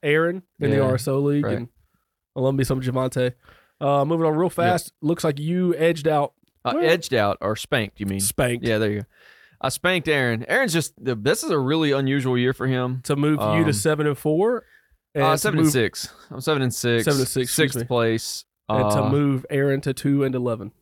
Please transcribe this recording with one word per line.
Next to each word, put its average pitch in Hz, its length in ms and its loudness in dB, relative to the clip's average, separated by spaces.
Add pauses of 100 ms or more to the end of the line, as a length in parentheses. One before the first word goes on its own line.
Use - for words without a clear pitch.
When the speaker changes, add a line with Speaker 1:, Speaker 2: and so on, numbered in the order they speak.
Speaker 1:
Aaron 165 400 0 (160)
in 143 120 0
the 139 80 4
Speaker 2:
Yeah, 135 40 4
Speaker 1:
R 131 120 2
S - 120 -2
O 139 140 0
League, 143 240 2
Speaker 2:
right. 104 140 -2
Speaker 1:
and 120 100 -8 (680)
I 135 60 -6
love 135 160 2
me 135 80 2
some 131 160 -2
Javonte. 127 540 -2 (460)
Uh, 143 240 2
moving 165 220 0
on 156 80 2
real 170 120 2
Speaker 2:
Yep. 165 80 -2
Speaker 1:
fast. - 380 0 (100)
Looks 160 200 0
like 147 160 0
you 170 380 0
edged 160 320 0
out. 147 240 0 (320)
Speaker 2:
Uh, 123 100 -2
Speaker 1:
Well, 339 100 0
Speaker 2:
edged 240 300 2
out 101 260 2
or 104 160 -2
spanked, - 440 -4
you 101 60 -4
mean? 98 140 -2
Speaker 1:
Spanked. 120 440 -2
Speaker 2:
Yeah, 110 140 2
there 107 120 2
you 104 100 -2
go. - 60 -8 (540)
I 131 80 -2
spanked 175 400 -2
Aaron. 123 400 0
Aaron's 175 240 0
just, 160 200 -2 (120)
the, 123 120 0
this 127 280 0
is 320 60 -4
a 160 80 0
really 147 340 0
unusual 135 460 0
year 123 140 2
for 127 160 -4
him. 127 360 -2
Speaker 1:
To 151 120 0
move 147 240 2
you 107 220 2
to 156 40 2
Speaker 2:
Um, 151 60 2
Speaker 1:
seven 151 360 0
and 143 100 -2
four. 202 460 0 (500)
And 147 100 0
Speaker 2:
uh, 156 80 4
Speaker 1:
to 151 60 2
Speaker 2:
seven 185 200 0
and 160 80 4
Speaker 1:
move 147 60 4
Speaker 2:
six. - 400 -2 (180)
I'm - 100 -12
seven 143 220 0
and 123 120 0
six. 117 300 0
Speaker 1:
Seven 143 160 2
and 127 80 0
six, 127 220 -2
excuse 151 220 0
Speaker 2:
Sixth 123 60 -4
Speaker 1:
me. 117 60 -4
Speaker 2:
place. 117 600 -2 (240)
Speaker 1:
And 107 240 2
to 104 120 2
Speaker 2:
Uh, 107 60 2
Speaker 1:
move 139 400 0
Aaron 139 320 0
to 135 100 -4
two 139 320 0
and 131 120 -2
eleven. 113 340 -4 (120)